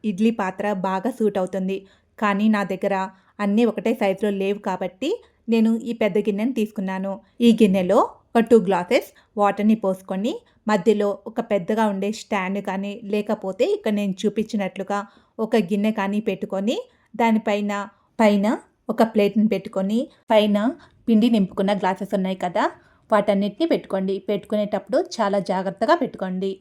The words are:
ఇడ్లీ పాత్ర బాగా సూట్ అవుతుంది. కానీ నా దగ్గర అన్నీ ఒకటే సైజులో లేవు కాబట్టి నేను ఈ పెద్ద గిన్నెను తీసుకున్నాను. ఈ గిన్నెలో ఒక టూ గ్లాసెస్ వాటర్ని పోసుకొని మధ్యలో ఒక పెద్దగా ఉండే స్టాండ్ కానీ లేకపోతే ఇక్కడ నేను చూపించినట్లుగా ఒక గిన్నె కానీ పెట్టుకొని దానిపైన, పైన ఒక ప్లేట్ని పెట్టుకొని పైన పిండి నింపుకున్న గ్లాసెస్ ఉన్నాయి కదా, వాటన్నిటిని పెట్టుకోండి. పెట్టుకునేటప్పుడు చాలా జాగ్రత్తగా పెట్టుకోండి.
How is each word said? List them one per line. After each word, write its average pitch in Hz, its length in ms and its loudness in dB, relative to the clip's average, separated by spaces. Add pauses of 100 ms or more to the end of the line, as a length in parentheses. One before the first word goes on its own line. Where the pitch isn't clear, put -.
(100)
ఇడ్లీ 220 300 2
పాత్ర 202 320 -2 (160)
బాగా 190 300 -2
సూట్ 202 240 0
అవుతుంది. 190 340 -4 (460)
కానీ 208 240 2 (100)
నా 202 60 0 (100)
దగ్గర 196 240 -2 (480)
అన్నీ 208 260 2
ఒకటే 220 220 -2 (100)
సైజులో 202 300 0 (100)
లేవు 202 260 -2
కాబట్టి 185 420 -4 (440)
నేను 226 160 4 (200)
ఈ 233 120 -4
పెద్ద 208 240 2
గిన్నెను 220 320 -2
తీసుకున్నాను. 190 540 -4 (340)
ఈ 233 40 10 (100)
గిన్నెలో 190 380 4 (320)
ఒక 233 200 2
టూ 233 60 10 (120)
గ్లాసెస్ 190 400 0 (320)
వాటర్ని 208 440 4
పోసుకొని 190 480 -4 (380)
మధ్యలో 208 380 2 (220)
ఒక - 100 -6 (120)
పెద్దగా 208 400 0
ఉండే 196 160 -4 (120)
స్టాండ్ 196 480 -4
కానీ 196 240 -6 (220)
లేకపోతే 208 500 -2 (120)
ఇక్కడ 220 240 -2
నేను 196 220 -2
చూపించినట్లుగా 202 760 -4 (460)
ఒక 220 120 0 (140)
గిన్నె 208 280 0
కానీ 202 200 -2 (100)
పెట్టుకొని 202 480 -4 (440)
దానిపైన, 214 520 2 (480)
పైన 208 260 4 (460)
ఒక 233 100 2 (100)
ప్లేట్ని 208 420 2
పెట్టుకొని 196 440 -4 (320)
పైన 208 280 4 (500)
పిండి 226 260 4
నింపుకున్న 196 460 0
గ్లాసెస్ 190 380 -2
ఉన్నాయి 185 260 -2
కదా, 185 200 -2 (460)
వాటన్నిటిని 202 600 2
పెట్టుకోండి. 190 420 -2 (140)
పెట్టుకునేటప్పుడు 208 680 -2 (180)
చాలా 202 220 0 (120)
జాగ్రత్తగా 190 520 0
పెట్టుకోండి. 190 480 -4 (100)